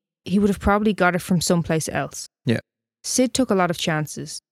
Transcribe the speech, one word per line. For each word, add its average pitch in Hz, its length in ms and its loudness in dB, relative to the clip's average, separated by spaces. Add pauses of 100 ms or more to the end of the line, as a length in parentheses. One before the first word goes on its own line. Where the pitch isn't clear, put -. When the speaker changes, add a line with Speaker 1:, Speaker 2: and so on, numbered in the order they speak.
(260)
Speaker 1:
he 190 140 0
would 202 100 4
have 196 100 -2
probably 208 340 2
got 180 220 2
it 175 60 -2
from 180 180 2
someplace 165 480 0
else." - 400 -8 (180)
Speaker 2:
Yeah. 113 140 2 (460)
Speaker 1:
"Sid 247 280 0
took 254 160 0
a 208 60 2
lot 175 160 2
of 165 60 -4
chances, 151 640 -4 (100)